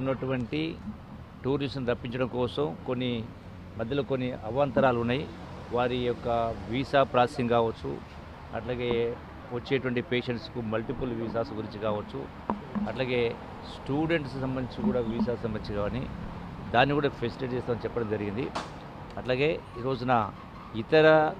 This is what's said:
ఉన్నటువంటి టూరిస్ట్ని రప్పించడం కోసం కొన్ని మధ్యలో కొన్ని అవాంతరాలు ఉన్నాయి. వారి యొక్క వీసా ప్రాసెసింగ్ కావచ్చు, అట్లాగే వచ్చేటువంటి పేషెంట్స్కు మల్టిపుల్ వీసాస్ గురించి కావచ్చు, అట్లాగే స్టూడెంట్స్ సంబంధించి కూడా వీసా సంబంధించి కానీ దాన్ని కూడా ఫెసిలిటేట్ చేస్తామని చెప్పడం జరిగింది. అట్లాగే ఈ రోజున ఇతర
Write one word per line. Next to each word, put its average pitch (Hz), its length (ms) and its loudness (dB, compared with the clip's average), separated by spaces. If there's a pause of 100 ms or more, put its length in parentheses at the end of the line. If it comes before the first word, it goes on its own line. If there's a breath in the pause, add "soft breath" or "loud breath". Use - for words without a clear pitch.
ఉన్నటువంటి 131 600 0 (800)
టూరిస్ట్ని 139 480 0
రప్పించడం 123 460 -2
కోసం 127 280 0 (220)
కొన్ని 127 240 0 (680)
మధ్యలో 127 320 0
కొన్ని 127 200 0 (180)
అవాంతరాలు 131 540 4
ఉన్నాయి. 123 220 0 (520)
వారి 123 220 2 (100)
యొక్క 120 180 -4 (440)
వీసా 135 320 4 (100)
ప్రాసెసింగ్ 123 440 4
కావచ్చు, 113 340 2 (640)
అట్లాగే 120 340 -2 (640)
వచ్చేటువంటి 123 560 2
పేషెంట్స్కు 123 500 -2 (120)
మల్టిపుల్ 117 480 -2
వీసాస్ 113 380 -2
గురించి 104 280 -6
కావచ్చు, 104 340 -2 (680)
అట్లాగే 123 340 2 (500)
స్టూడెంట్స్ 147 720 0
సంబంధించి 131 340 -4 (120)
కూడా 123 180 2
వీసా 117 240 0 (100)
సంబంధించి 107 380 -2
కానీ 104 240 -2 (720)
దాన్ని 135 240 8
కూడా 143 100 4 (100)
ఫెసిలిటేట్ 123 380 -2
చేస్తామని 113 280 -2
చెప్పడం 113 300 -2
జరిగింది. 104 300 0 (720)
అట్లాగే 127 300 2 (300)
ఈ 117 100 -4
రోజున 127 240 2 (680)
ఇతర 156 260 8 (320)